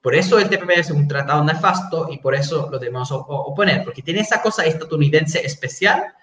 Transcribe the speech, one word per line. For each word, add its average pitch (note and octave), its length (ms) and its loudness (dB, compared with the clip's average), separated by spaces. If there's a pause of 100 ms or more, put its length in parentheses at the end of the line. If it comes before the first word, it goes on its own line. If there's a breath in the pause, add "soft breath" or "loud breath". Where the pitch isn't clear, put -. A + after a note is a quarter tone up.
por C3 140 2
eso F#3 240 4
el G3 80 2
T F#3+ 100 2
P F3+ 80 -8
P F3 140 4
es D#3+ 100 -2
un D3 160 2
tratado C#3+ 380 0
nefasto E3 680 0
y - 80 -10
por C3+ 160 0
eso C#3+ 340 -2
lo C3 120 -6
debemos B2+ 320 -6
o-, C3+ 80 -4
o-, D3 320 -6
oponer, F3+ 320 0
porque B2+ 180 -10
tiene F3+ 200 -2
esa A3 200 0
cosa G#3 220 0
estadounidense D#3 840 2
especial F#3 680 -2 (100)